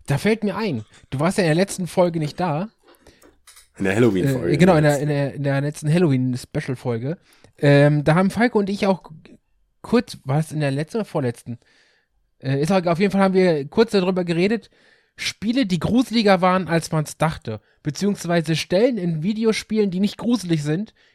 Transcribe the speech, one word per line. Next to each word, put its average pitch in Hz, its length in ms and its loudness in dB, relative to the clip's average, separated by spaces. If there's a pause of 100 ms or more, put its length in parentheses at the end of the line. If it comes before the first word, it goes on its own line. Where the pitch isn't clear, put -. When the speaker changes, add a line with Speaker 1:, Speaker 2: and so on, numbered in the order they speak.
Speaker 1:
da 139 120 -2
fällt 214 260 0
mir 190 120 -4
ein, 175 280 -4 (260)
du 131 100 -6
warst 170 180 0
ja 214 60 2
in 170 40 2
der 151 60 2
letzten 185 320 -2
Folge 175 320 0
nicht 147 220 -6
da. 175 280 -2 (1080)
Speaker 2:
In 98 60 -2
der 95 100 2
Halloween-Folge. 120 580 2
Speaker 1:
Äh, 151 40 2
genau, 180 200 6
in 151 80 4
der, 147 80 4
Speaker 2:
letzten. 143 100 0
Speaker 1:
in 147 60 -2
der, 143 260 -2
in 143 100 -8
der 139 160 0
letzten 147 320 -4
Halloween-Special-Folge. 131 1300 -2 (400)
Ähm, 147 460 4
da 151 100 2
haben 185 160 2
Falco 233 280 0
und 202 100 0
ich 202 180 -4
auch - 240 -2 (720)
kurz, - 440 -2
war 135 160 0
es 156 120 -6
in 151 80 -4
der 139 120 0
letzten 156 260 -4
oder 208 80 -4
vorletzten? 123 520 -6 (800)
Äh, 135 200 -2
ist 156 100 -2
auch, 190 140 2
auf 165 140 0
jeden 196 140 0
Fall 196 100 2
haben 190 120 2
wir 175 320 2
kurz 220 260 0
darüber 185 320 0
geredet, 180 440 -2 (480)
Spiele, 240 480 -2
die 180 140 -2
gruseliger 208 640 2
waren, 185 260 2
als 165 240 -2
man's 151 240 -4
dachte. 135 440 -4 (220)
Beziehungsweise 170 760 -2
Stellen 226 420 0
in 170 240 -4
Videospielen, 214 680 0
die 180 100 -4
nicht 202 180 -2
gruselig 180 460 -2
sind, 165 280 -4 (220)